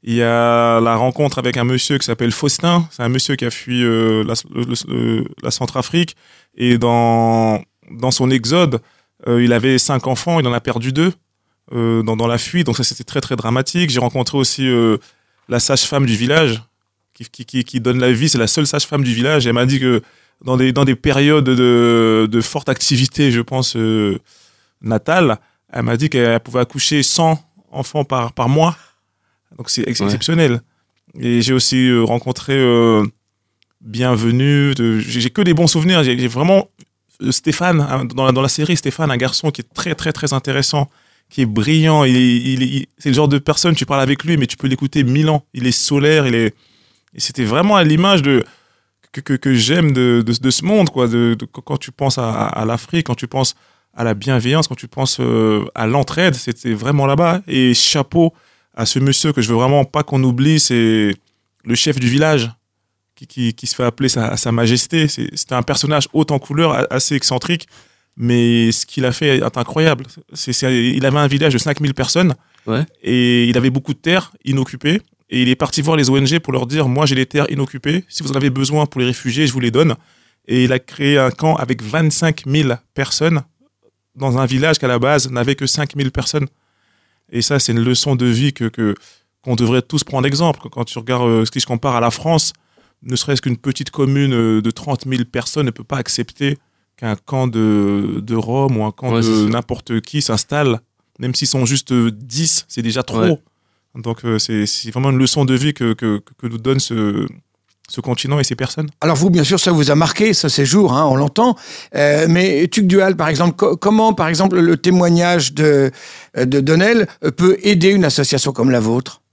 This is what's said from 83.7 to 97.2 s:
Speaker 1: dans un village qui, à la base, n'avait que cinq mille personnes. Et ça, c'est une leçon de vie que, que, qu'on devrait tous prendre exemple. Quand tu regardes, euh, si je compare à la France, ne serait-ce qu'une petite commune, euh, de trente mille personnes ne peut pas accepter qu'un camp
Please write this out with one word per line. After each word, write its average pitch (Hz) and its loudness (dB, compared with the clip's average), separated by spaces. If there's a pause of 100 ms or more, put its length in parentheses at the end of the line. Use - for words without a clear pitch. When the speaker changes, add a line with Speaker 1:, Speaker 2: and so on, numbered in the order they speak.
Speaker 1:
dans 127 -2
un 131 0
village 139 0
qui, 143 -4
à - 0
la 123 0
base, 131 0
n'avait 127 -2
que 135 -6
cinq - -4
mille 139 -4
personnes. 143 -4 (840)
Et 117 -4
ça, 143 0
c'est 123 0
une 117 0
leçon 127 0
de 123 0
vie 123 2
que, 120 -6
que, 110 -2 (480)
qu'on 123 -4
devrait 120 2
tous 143 -4
prendre 131 -2
exemple. 147 -2
Quand 120 -8
tu - -10
regardes, 123 -2
euh, 113 2
si 120 -6
je - -2
compare 123 -2
à 117 2
la 117 2
France, 160 0 (520)
ne 127 -6
serait-ce 131 -2
qu'une 123 -2
petite 135 -6
commune, 139 0
euh, 113 2
de 113 -2
trente 131 -6
mille 127 -4
personnes 131 -4
ne 117 -2
peut 113 -14
pas 139 -8
accepter 139 -6 (400)
qu'un 110 -4
camp 131 -4